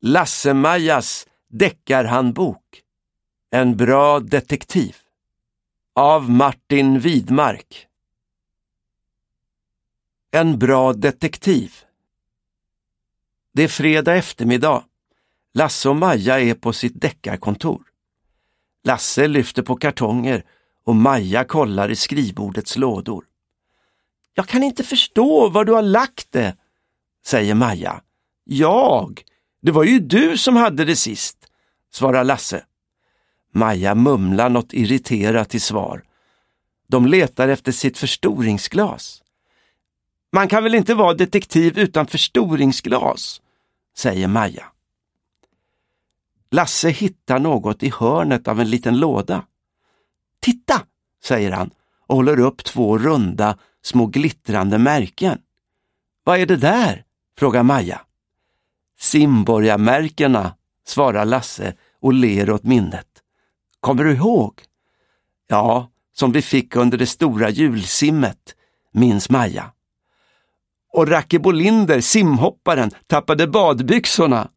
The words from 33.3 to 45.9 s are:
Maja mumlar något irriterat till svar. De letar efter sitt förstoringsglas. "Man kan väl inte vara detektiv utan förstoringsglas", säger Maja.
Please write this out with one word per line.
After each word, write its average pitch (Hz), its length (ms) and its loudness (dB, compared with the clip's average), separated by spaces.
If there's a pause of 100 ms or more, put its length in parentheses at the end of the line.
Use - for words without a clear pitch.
Maja 101 420 0
mumlar 110 540 2
något 120 240 -2
irriterat 113 760 -2
till 113 120 -6
svar. - 440 -6 (840)
De 127 200 2
letar 139 420 2
efter 135 240 -2
sitt - 260 -4
förstoringsglas. - 1200 -4 (1120)
"Man 190 160 0
kan 214 140 0
väl 226 120 0
inte 220 200 2
vara 190 200 2
detektiv 170 640 0
utan 165 280 0
förstoringsglas", - 1400 -2 (540)
säger 95 320 -2
Maja. 104 380 -4 (1800)